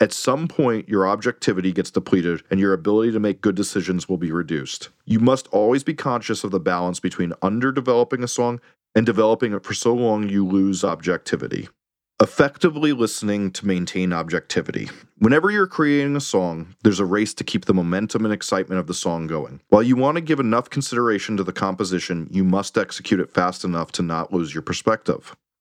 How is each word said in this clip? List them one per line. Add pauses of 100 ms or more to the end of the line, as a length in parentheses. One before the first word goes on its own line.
At
some
point,
your
objectivity
gets
depleted
and
your
ability
to
make
good
decisions
will
be
reduced. (160)
You
must
always
be
conscious
of
the
balance
between
underdeveloping
a
song (380)
and
developing
it
for
so
long
you
lose
objectivity. (540)
Effectively
listening
to
maintain
objectivity. (260)
Whenever
you're
creating
a
song,
there's
a
race
to
keep
the
momentum
and
excitement
of
the
song
going. (100)
While
you
want
to
give
enough
consideration
to
the
composition,
you
must
execute
it
fast
enough
to
not
lose
your
perspective. (260)